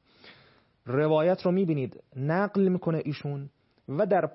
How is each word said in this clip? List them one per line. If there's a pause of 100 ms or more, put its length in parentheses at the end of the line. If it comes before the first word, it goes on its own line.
(840)
روایت
رو
می‌بینید (120)
نقل
می‌کنه
ایشون (400)
و
در